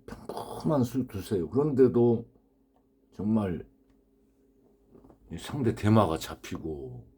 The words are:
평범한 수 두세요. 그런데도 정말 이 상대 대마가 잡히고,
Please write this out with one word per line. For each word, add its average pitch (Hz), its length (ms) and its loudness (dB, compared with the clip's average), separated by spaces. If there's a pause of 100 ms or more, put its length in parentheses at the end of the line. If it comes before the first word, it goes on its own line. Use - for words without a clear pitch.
평범한 - 800 -2
수 127 220 -2
두세요. 90 420 -4
그런데도 120 760 4 (840)
정말 101 540 -2 (1700)
이 82 60 -10
상대 120 360 -2
대마가 104 440 4
잡히고, 71 880 -12 (100)